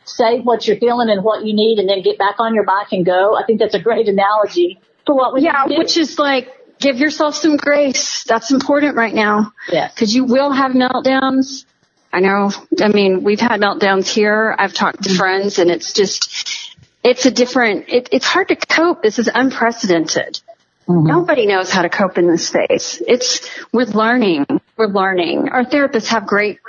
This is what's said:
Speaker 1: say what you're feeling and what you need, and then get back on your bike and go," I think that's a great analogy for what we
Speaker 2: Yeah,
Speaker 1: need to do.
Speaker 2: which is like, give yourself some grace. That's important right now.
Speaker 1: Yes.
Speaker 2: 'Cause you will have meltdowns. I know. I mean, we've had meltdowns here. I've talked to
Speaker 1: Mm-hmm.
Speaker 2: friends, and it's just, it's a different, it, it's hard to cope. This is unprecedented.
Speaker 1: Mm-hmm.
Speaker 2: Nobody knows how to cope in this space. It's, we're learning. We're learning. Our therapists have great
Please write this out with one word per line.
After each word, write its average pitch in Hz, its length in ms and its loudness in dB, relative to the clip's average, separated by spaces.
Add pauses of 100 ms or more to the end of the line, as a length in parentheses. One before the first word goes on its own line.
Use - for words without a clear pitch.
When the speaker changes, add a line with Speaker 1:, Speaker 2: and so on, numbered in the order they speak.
Speaker 1:
say 240 360 0
what 233 260 0
you're 214 100 2
feeling 240 320 0
and 202 160 2
what 214 200 0
you 214 100 -2
need, 214 240 2
and 190 100 2
then 196 140 0
get 208 160 0
back 202 200 0
on 226 160 0
your 208 100 2
bike 196 280 -2
and 185 140 0
go," 185 300 2
I - 80 -2
think 220 160 -2
that's 214 140 0
a 196 60 2
great 220 280 0
analogy 196 680 0 (280)
for 294 80 2
what 262 180 0
we 269 100 0
Speaker 2:
Yeah, 285 240 2
Speaker 1:
need - 20 -2
to 285 60 -2
do. 302 40 0
Speaker 2:
which - 180 0
is 320 220 -2
like, 277 340 -2 (280)
give 269 180 0
yourself 294 380 0
some 302 200 0
grace. 285 680 0
That's - 260 -2
important 285 460 2
right 226 180 0
now. 214 380 0 (180)
Speaker 1:
Yes. 165 240 -2
Speaker 2:
'Cause 214 200 -2
you 254 100 2
will 269 260 2
have 269 220 0
meltdowns. 262 920 0 (480)
I - 80 -2
know. 196 300 2 (320)
I 214 60 2
mean, 196 340 2
we've 208 180 0
had 226 200 0
meltdowns 196 480 0
here. 214 500 0
I've 196 160 -2
talked 196 300 -2
to 190 60 -4
Speaker 1:
Mm-hmm. 190 80 2
Speaker 2:
friends, 196 420 0
and 175 100 4
it's - 240 -4
just, - 800 -4 (280)
it's 254 200 2
a 269 60 4
different, 240 580 0
it, 247 240 0
it's - 140 0
hard 370 220 0
to 330 80 0
cope. - 460 0
This 214 180 0
is 220 120 0
unprecedented. 180 1080 -2 (480)
Speaker 1:
Mm-hmm. 170 180 4
Speaker 2:
Nobody 302 400 2
knows 185 240 0
how 185 120 0
to 170 60 0
cope 185 300 -2
in 175 80 4
this 170 220 2
space. - 580 -2
It's, - 420 0 (240)
we're 240 120 2
learning. 214 600 0 (320)
We're 220 120 0
learning. 190 640 -2
Our 254 140 0
therapists 262 440 0
have 220 180 -2
great 208 320 0 (100)